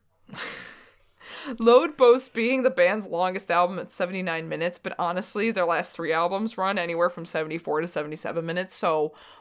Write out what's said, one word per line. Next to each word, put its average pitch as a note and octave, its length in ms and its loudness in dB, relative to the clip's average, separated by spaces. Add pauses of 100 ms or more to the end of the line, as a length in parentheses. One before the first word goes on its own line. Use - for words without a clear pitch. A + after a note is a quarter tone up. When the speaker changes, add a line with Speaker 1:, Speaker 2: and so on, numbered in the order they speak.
(320)
Speaker 1:
nice. - 100 -14
Speaker 2:
<laughs> - 80 -10 (1120)
Load B3+ 360 6
boasts B3+ 320 6
being B3 360 0
the A#3 60 4
band's G3 380 2
longest F#3 440 -2
album F3+ 280 2
at - 120 -10
seventy-nine F3+ 580 -4
minutes, D#3+ 300 -2
but - 200 -8
honestly, F3+ 520 -2
their F#3+ 140 0
last E3+ 300 0
three D#3+ 160 -4
albums F#3+ 460 0
run G3 200 0
anywhere E3+ 320 0
from E3+ 140 -8
seventy-four D#3 580 -2
to F3 60 -4
seventy-seven D3+ 580 -6
minutes, F3+ 300 -4
so D#3 380 0 (280)